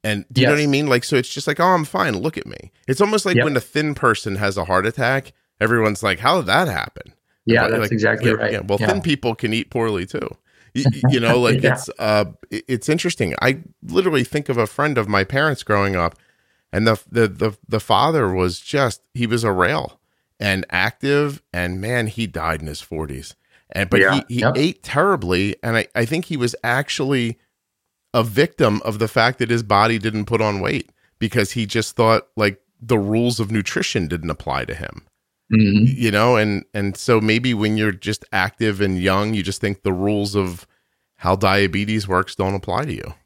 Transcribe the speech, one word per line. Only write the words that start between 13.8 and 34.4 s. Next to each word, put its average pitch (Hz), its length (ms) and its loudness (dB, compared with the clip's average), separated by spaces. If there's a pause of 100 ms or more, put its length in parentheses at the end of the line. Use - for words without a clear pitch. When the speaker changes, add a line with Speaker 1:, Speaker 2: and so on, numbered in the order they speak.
Speaker 1:
literally 170 420 2
think 147 240 -4
of 127 80 0
a 113 100 2
friend 143 300 -2
of 110 100 0
my 101 160 2
parents 135 400 -2
growing 98 320 0
up, 85 200 0 (580)
and 104 120 0
the, 113 240 2
the, 113 200 2
the, 104 280 -4 (100)
the 110 120 -2
father 120 540 2
was 90 260 0
just, 139 420 -2 (120)
he 120 120 -2
was 117 200 0
a 107 80 2
rail 107 480 -2 (400)
and 95 280 -2
active, 139 720 -2 (120)
and 90 260 -4
man, 113 280 -2
he 110 200 -4
died 80 340 -4
in 78 60 -10
his 73 140 -10
forties. 73 540 -10 (360)
And, 95 180 -4
but 101 120 4
Speaker 2:
Yeah. 95 260 4
Speaker 1:
he, 120 80 -8
he 120 60 0
Speaker 2:
Yep. 113 160 2
Speaker 1:
ate 156 260 -2
terribly, 110 800 0
and 113 140 0
I, 110 180 0
I 117 100 0
think 160 200 -4
he 156 120 -6
was 120 260 -2
actually 127 760 -2 (720)
a 117 100 2
victim 113 640 2
of 107 140 -4
the 110 80 0
fact 120 320 0
that 117 100 -2
his 117 140 0
body 107 360 2
didn't 107 260 -4
put 113 140 -2
on 104 220 0
weight - 280 -4 (300)
because 110 320 0
he 117 140 -2
just 107 300 -4
thought, 113 320 2 (100)
like, 104 240 0 (200)
the 117 160 0
rules 113 420 0
of 107 120 -2
nutrition 101 560 -2
didn't 80 220 -6
apply 67 360 -4